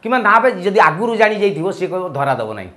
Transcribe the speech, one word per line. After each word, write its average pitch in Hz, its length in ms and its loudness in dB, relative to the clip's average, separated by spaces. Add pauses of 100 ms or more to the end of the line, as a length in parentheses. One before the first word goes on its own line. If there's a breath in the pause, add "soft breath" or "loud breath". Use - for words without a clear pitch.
କିମ୍ବା, 240 140 0
ନା 214 220 4
ବେ, 247 120 2
ଯଦି 196 280 0
ଆଗରୁ 190 360 2
ଜାଣି 214 200 2
ଯାଇଥିବ, 190 360 -2
ସିଏ 185 160 -6
କହିବ, 180 220 -6
ଧରା 139 240 -2
ଦେବ 110 200 -6
ନାହିଁ। 92 240 -12